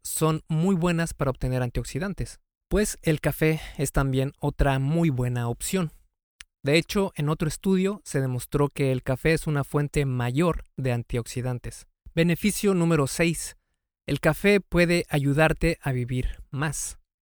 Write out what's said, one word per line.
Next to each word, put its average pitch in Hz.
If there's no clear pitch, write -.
son 156
muy 170
buenas 170
para 135
obtener 127
antioxidantes, 131
pues 208
el 156
café 156
es 139
también 135
otra 143
muy 160
buena 123
opción. -
De 143
hecho, 196
en 147
otro 156
estudio 190
se -
demostró 131
que 135
el 127
café 135
es 160
una 147
fuente 147
mayor 131
de 131
antioxidantes. 120
Beneficio 175
número 165
seis. -
El 143
café 202
puede 175
ayudarte 156
a 139
vivir 127
más. 143